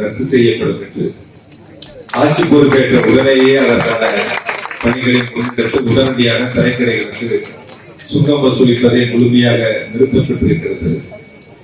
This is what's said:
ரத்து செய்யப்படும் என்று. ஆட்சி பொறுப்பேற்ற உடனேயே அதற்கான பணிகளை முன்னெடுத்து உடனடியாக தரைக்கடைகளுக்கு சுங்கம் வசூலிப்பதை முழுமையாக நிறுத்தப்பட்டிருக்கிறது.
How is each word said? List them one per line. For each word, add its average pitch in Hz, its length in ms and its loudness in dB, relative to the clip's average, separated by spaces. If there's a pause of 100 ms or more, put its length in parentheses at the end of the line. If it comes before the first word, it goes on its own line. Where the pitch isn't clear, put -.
ரத்து 107 320 -6
செய்யப்படும் - 520 0
என்று. - 220 -8 (1120)
ஆட்சி 151 300 2
பொறுப்பேற்ற 135 500 4 (100)
உடனேயே 135 440 4 (100)
அதற்கான 117 400 0 (760)
பணிகளை 123 380 0 (140)
முன்னெடுத்து 120 440 -2 (120)
உடனடியாக 123 640 0
தரைக்கடைகளுக்கு 120 760 -2 (840)
சுங்கம் 143 340 2
வசூலிப்பதை 123 560 2 (100)
முழுமையாக 120 480 2 (320)
நிறுத்தப்பட்டிருக்கிறது. - 960 0 (720)